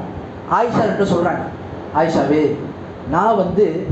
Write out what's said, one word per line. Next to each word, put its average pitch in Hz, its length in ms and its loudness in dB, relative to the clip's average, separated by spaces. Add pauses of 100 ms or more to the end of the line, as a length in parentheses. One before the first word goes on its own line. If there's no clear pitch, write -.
(520)
ஆயிஷா 226 300 2
கிட்ட 202 220 2
சொல்றாங்க, 170 400 0 (540)
"ஆயிஷாவே, 151 580 2 (540)
நான் 196 260 4
வந்து 180 560 2